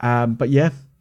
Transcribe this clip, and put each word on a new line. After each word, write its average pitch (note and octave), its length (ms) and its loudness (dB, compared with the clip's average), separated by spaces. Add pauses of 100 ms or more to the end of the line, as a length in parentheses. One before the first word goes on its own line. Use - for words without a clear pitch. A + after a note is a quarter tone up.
Um, A#2+ 360 0
but B2+ 120 -2
yeah C#3+ 220 2 (300)